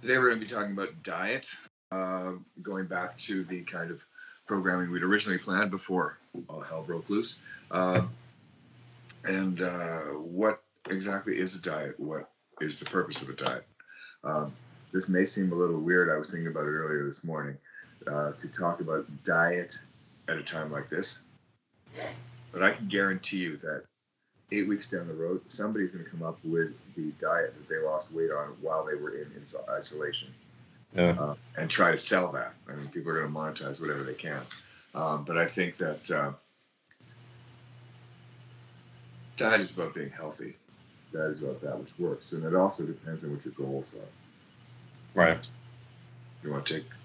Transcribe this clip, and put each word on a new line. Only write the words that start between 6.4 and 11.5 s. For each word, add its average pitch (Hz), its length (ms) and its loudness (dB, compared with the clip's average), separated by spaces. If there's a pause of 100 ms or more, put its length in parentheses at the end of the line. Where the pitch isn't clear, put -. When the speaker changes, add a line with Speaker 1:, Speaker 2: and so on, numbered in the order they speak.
Speaker 1:
all 78 140 -10
hell 80 200 -6
broke 82 280 -4
loose. 110 300 2 (320)
Uh, 92 320 6 (1200)
and, 95 360 2
uh, 87 380 -2 (120)
what 87 520 2 (260)
exactly 98 480 0
is 92 160 0